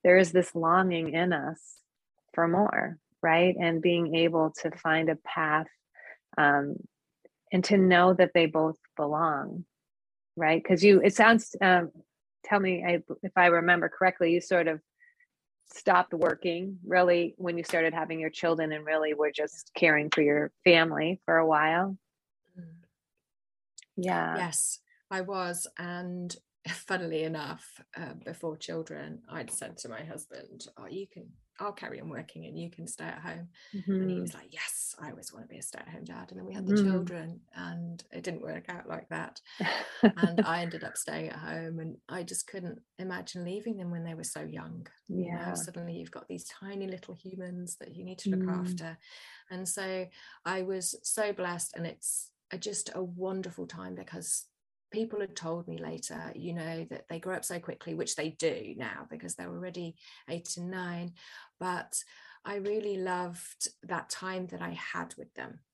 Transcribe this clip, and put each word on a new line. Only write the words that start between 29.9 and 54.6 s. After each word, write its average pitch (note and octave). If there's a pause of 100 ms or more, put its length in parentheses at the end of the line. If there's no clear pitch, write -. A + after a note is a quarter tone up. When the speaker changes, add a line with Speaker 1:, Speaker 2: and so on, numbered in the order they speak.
Speaker 2:
husband, - (100)
"Oh, F#2+
you F#3+
can, - (300)
I'll G3+
carry -
on D#3+
working D#3+
and D#3
you E3+
can E3+
stay -
at D#3+
home." E3+ (260)
And F#3+
he F3+
Speaker 1:
Mm-hmm. F3+
Speaker 2:
was F3
like, -
"Yes, -
I D3+
always -
wanna -
be -
a -
stay-at-home -
dad." F3
And F#3
then F#3
we F#3+
had F#3+
the G3+
Speaker 1:
Mm. G#3
Speaker 2:
children F3 (140)
and E3+ (100)
it F3
didn't F3
work E3
out F3+
like E3
that. - (180)
Speaker 1:
<laughs> - (300)
Speaker 2:
And E3+
I F3
ended E3+
up -
staying D#3+
at -
home D#3+
and D#3+ (120)
I F3+
just -
couldn't F3+ (180)
imagine F3+
leaving G#3+
them F3
when E3+
they E3
were D#3+
so D3+
young. D#3+ (220)
You F3
know, E3+
Speaker 1:
Yeah. F3
Speaker 2:
suddenly E3+
you've E3
got -
these F3+
tiny G3
little F#3
humans F3+
that -
you F3+
need F3+
to G3
look F#3
Speaker 1:
Mm. F#3
Speaker 2:
after. E3+ (520)
And F#3
so F#3 (360)
I F#3
was F#3
so G#3
blessed, F3
and E3
it's - (200)
a, F#3
just -
a F#3
wonderful F#3
time F3
because F3 (440)